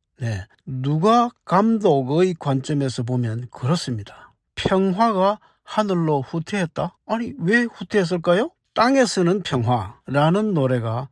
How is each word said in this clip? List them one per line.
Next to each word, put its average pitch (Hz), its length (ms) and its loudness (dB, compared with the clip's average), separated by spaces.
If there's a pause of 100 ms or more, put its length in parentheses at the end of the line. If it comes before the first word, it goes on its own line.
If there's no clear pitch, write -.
(200)
네, 110 260 -6 (200)
누가 160 680 0 (140)
감독의 180 920 2
관점에서 135 640 -2
보면 120 460 -4
그렇습니다. 127 840 -6 (240)
평화가 196 840 0 (240)
하늘로 170 580 0
후퇴했다? 165 760 -6 (120)
아니, 226 320 -4
왜 220 240 2
후퇴했을까요? 180 880 0 (240)
땅에서는 214 680 2
평화라는 139 1120 0
노래가 127 580 -2